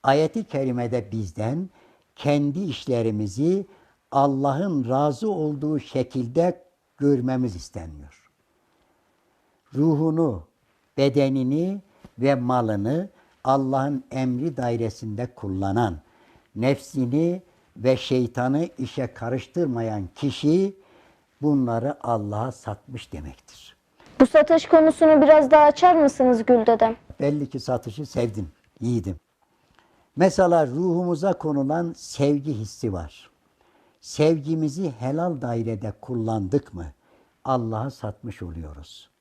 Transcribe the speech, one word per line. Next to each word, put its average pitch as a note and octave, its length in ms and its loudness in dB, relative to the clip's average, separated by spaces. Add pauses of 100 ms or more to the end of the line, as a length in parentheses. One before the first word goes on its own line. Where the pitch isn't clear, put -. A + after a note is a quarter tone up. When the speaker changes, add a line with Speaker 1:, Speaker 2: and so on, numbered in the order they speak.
Speaker 1:
Ayet-i D3+ 400 0
kerimede A#2+ 680 -4
bizden A2 580 -6 (460)
kendi C#3+ 440 -2
işlerimizi B2 1040 -4 (460)
Allah'ın C#3 760 0
razı D3 420 -2
olduğu D3+ 480 -4
şekilde C3+ 840 -4 (340)
görmemiz B2+ 580 0
istenmiyor. D#2 760 -16 (1400)
Ruhunu, D#3 720 0 (540)
bedenini C#3 840 0 (380)
ve C3+ 160 2
malını B2 760 -2 (340)
Allah'ın C3+ 680 0
emri C3 460 -4
dairesinde A#2 800 -6
kullanan, G2 600 -2 (580)
nefsini C#3 840 -2 (360)
ve B2 200 2
şeytanı B2+ 800 -2
işe B2+ 360 -8
karıştırmayan A#2 1000 -6
kişi E3+ 600 0 (680)
bunları C3+ 600 0
Allah'a A2 500 -4
satmış - 640 -14
demektir. - 640 -18 (420)
Speaker 2:
Bu C4 80 8
satış D#4 380 6
konusunu D#4 560 8
biraz D4 300 8
daha D4+ 120 10
açar D#4+ 320 6
mısınız B3+ 500 4
Gül A#3 200 6
dedem? A3+ 300 4 (240)
Speaker 1:
Belli C#3+ 300 -2
ki C3+ 100 -10
satışı B2 460 -6
sevdin, G#2+ 440 -4 (320)
yiğidim. G#2 360 -2 (1000)
Mesela E3+ 500 4
ruhumuza F3 680 -2
konulan D#3 640 -2
sevgi C#3+ 560 -2
hissi G#2+ 400 -8
var. E2 360 -12 (720)
Sevgimizi D#3 880 -2
helal C#3 500 -6
dairede A2+ 600 -6
kullandık A2+ 720 -4
mı E2+ 120 -12 (600)
Allah'a A#2+ 460 -4
satmış G#2+ 500 -12
oluyoruz. D#2 680 -14 (120)